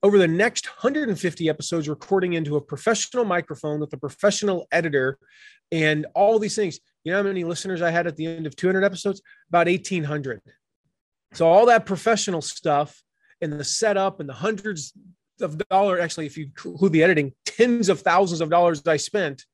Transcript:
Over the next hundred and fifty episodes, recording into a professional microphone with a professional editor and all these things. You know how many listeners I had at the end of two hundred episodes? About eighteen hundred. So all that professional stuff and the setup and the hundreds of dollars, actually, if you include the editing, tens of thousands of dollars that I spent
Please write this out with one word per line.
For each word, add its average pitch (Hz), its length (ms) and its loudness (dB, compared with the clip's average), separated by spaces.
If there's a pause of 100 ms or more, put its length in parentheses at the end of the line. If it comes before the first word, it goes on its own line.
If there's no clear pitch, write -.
Over 202 140 6
the 180 100 6
next 196 380 -2
hundred 277 440 -4
and 175 100 -4
fifty 165 300 -2
episodes, 156 400 -4
recording 180 440 -2
into 151 240 -2
a 143 40 -2
professional 220 640 -4
microphone 160 540 -4
with 147 140 -8
a 139 40 -14
professional 190 720 -2
editor 143 480 0 (520)
and 151 440 0
all 208 240 4
these 202 160 -4
things. 196 240 -4 (240)
You 160 80 -6
know 190 80 0
how 202 40 -2
many 190 200 -4
listeners 170 400 -6
I 170 80 0
had 170 160 0
at 156 100 -6
the 156 80 -6
end 165 220 -8
of 139 80 -12
two 180 120 -2
hundred 190 160 2
episodes? 196 380 -2 (280)
About 170 180 2
eighteen 180 360 -2
hundred. 143 380 -8 (920)
So 165 140 2
all 202 200 8
that 226 180 6
professional 196 560 -2
stuff 147 600 -2 (380)
and 156 140 -6
the 147 100 -8
setup 196 560 -2
and 151 80 -10
the 135 60 -12
hundreds 196 580 -6 (480)
of 156 180 -6 (120)
dollars, 190 320 2
actually, 165 240 -6
if 143 120 -12
you 151 100 -10
include 175 440 -2
the 160 120 6
editing, 151 280 4 (140)
tens 233 420 2
of 185 140 2
thousands 175 400 2
of 156 80 -2
dollars 170 320 4
that 165 100 0
I 151 60 2
spent 156 560 -4